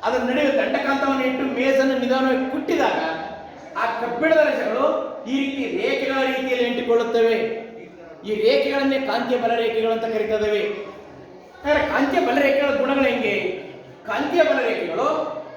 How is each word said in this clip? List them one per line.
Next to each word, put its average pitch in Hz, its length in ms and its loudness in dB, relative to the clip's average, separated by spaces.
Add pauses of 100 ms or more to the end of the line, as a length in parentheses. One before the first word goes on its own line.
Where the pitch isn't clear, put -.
ಅದರ 247 140 0
ನಡುವೆ 262 360 0
ದಂಡಕಾಂತವನ್ನು 269 720 0
ಇಟ್ಟು 262 200 0
ಮೇಜನ್ನು 262 540 2
ನಿಧಾನವಾಗಿ 262 520 2
ಕುಟ್ಟಿದಾಗ - 500 0 (760)
ಆ 233 240 -2
ಕಬ್ಬಿಣದ 285 360 2
ರಜಗಳು - 720 0 (180)
ಈ 269 120 0
ರೀತಿ 269 380 -2
ರೇಖೆಗಳ 269 480 0
ರೀತಿಯಲ್ಲಿ 254 440 0
ಅಂಟಿಕೊಳ್ಳುತ್ತವೆ. 233 680 2 (920)
ಈ 208 100 -2
ರೇಖೆಗಳನ್ನೇ 269 640 2
ಕಾಂತೀಯ 247 380 0
ಬಲರೇಖೆಗಳು 226 540 0
ಅಂತ 226 120 0
ಕರೀತೇವೆ. 214 560 0 (1040)
ಹಾಗಾದ್ರೆ 294 240 2
ಕಾಂತೀಯ 277 320 2
ಬಲರೇಖೆಗಳ 277 560 2
ಗುಣಗಳು 269 280 2
ಹೆಂಗೆ? 220 600 0 (420)
ಕಾಂತೀಯ 320 380 2
ಬಲರೇಖೆಗಳು 262 640 0 (500)